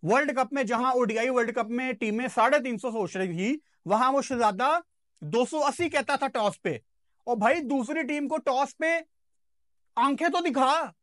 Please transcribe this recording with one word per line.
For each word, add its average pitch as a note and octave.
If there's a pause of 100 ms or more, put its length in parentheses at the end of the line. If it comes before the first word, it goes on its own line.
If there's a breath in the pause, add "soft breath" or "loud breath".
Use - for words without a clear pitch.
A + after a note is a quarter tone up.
वर्ल्ड C4
कप C4
में, C#4
जहां A#3+
ओडीआई A#3
वर्ल्ड A#3+
कप A3+
में B3+
टीमें A3+
साढ़े B3+
तीन A#3+
सौ B3
सोच G#3
रही F#3
थी, A#3+ (260)
वहां A#3
वो C#4
शहजादा B3 (400)
दो A3+
सौ D#4
अस्सी D4+
कहता C#4+
था C4+
टॉस G#3+
पे। D3 (460)
और A#3+
भाई, A#3
दूसरी C#4
टीम D4
को D4+
टॉस C#4
पे E4 (960)
आंखें C#4
तो F4
दिखा C#4